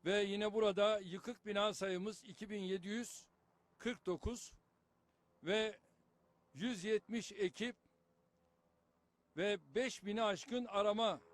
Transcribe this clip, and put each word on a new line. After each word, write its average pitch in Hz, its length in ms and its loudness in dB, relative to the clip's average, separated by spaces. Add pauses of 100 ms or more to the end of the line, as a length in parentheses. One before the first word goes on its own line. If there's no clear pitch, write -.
Ve 202 180 4
yine 202 300 0
burada 208 460 4
yıkık 190 460 -8
bina 208 280 2
sayımız 190 500 -2
iki 208 260 -12
bin 208 100 -4
yedi 190 280 -2
yüz 220 400 -6 (500)
kırk - 280 -4
dokuz 196 480 -4 (920)
ve 214 360 0 (720)
yüz 190 300 -2
yetmiş 214 480 -2
ekip 202 440 -2 (1600)
ve 170 380 -2
beş 240 300 -2
bini 214 180 0
aşkın 233 420 -2
arama, 208 560 2 (120)